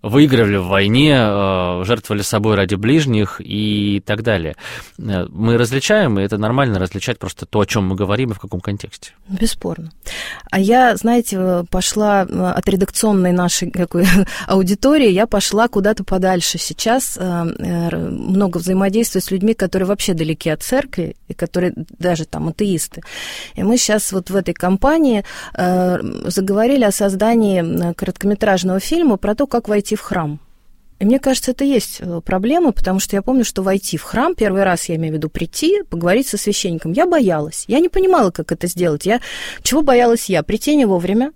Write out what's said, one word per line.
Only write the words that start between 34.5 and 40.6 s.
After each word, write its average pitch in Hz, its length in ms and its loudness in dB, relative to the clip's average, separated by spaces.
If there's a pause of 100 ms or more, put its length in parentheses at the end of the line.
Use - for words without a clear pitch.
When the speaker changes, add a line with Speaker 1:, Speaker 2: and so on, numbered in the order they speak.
Speaker 2:
раз, 180 240 0
я 170 100 -4
имею 160 160 -4
в 156 40 -4
виду 156 120 -4
прийти, 349 600 -2
поговорить 175 380 0
со 208 100 -4
священником, 175 540 -4
я 294 160 2
боялась. 180 600 0
Я 240 120 2
не 349 100 2
понимала, 359 400 4
как - 220 -6
это 165 160 -4
сделать. 175 400 -2
Я, 233 120 2 (440)
чего 294 180 2
боялась 240 480 4
я? 165 140 2
Прийти 285 320 0